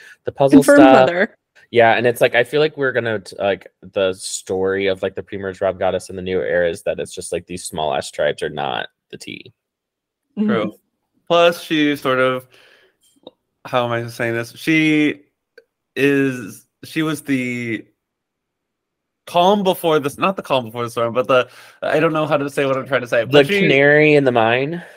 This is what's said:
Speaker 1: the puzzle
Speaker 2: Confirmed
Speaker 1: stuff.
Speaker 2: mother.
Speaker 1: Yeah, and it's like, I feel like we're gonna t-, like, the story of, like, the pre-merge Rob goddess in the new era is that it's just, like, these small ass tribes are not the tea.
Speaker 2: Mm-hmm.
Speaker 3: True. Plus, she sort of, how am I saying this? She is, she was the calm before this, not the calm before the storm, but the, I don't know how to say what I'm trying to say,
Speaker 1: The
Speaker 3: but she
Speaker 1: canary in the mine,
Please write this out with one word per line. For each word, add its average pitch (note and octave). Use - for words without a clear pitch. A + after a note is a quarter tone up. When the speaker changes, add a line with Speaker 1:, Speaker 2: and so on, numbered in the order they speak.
Speaker 1:
the -
puzzle C#3
Speaker 2:
Confirmed C#4+
Speaker 1:
stuff. C3
Speaker 2:
mother. F3
Speaker 1:
Yeah, A2+
and A2+
it's A#2+
like, B2+
I A#2+
feel D3
like D#3
we're C3+
gonna A2+
t-, -
like, G2
the F#2
story F#2+
of, F#2
like, G2
the F#2+
pre-merge F#2+
Rob F#2
goddess F#2
in F#2+
the F#2
new F#2
era F2
is -
that E2
it's -
just, -
like, E2+
these F2
small D#2
ass D2+
tribes D2
are D#2
not C#2
the -
tea. -
Speaker 2:
Mm-hmm. G#3
Speaker 3:
True. A#3
Plus, E3+
she D3
sort C3
of, C3
how B2
am A#2+
I A#2
saying A#2
this? A#2
She D#3
is, C3+
she -
was D#3
the B2
calm F#3+
before E3+
this, C#3
not F#3
the -
calm C3
before A#2
the A#2
storm, A#2
but B2
the, B2+
I -
don't D#3+
know D#3
how D3+
to C#3
say C#3
what C3+
I'm C3
trying B2+
to B2
say, B2
Speaker 1:
The A#2+
Speaker 3:
but C#3+
she G3+
Speaker 1:
canary D3
in C#3+
the B2+
mine, B2+